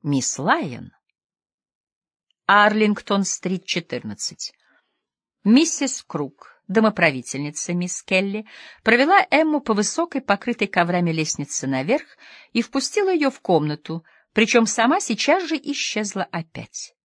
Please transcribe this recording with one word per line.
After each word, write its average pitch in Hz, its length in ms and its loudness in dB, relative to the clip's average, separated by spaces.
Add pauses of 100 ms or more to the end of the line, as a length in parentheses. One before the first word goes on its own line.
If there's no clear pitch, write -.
«Мисс 135 380 -2
Лайон». 156 540 -4 (1500)
Арлингтон-стрит, 202 1160 2
четырнадцать. - 880 -8 (920)
Миссис 269 640 2
Круг, - 640 -10
домоправительница 170 1040 0
мисс 175 300 -6
Келли, 196 420 -2 (380)
провела 277 480 4
Эмму 302 300 2
по 226 120 -2
высокой, 277 460 -2
покрытой 208 480 -2
коврами 175 440 0
лестнице 156 560 -4
наверх 139 500 -4 (340)
и 226 100 0
впустила 381 520 -2
ее 294 180 0
в - 80 -20
комнату, 156 640 -2 (300)
причем 226 320 4
сама 240 340 2
сейчас 311 480 0
же 311 80 -2
исчезла 214 760 -6
опять. - 720 -12